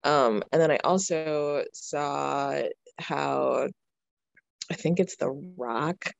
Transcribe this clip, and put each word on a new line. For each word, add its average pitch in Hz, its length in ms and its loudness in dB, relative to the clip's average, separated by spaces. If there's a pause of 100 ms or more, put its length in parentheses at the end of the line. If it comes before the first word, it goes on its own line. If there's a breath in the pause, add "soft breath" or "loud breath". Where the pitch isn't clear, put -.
Um, 127 380 4 (100)
and 156 80 6
then 160 100 6
I 139 140 2
also 156 880 0
saw 143 880 -2 (380)
how, 139 680 0 (1000)
I 170 40 -4
think 175 260 0
it's 180 160 0
The 139 140 -2 (260)
Rock 123 640 -4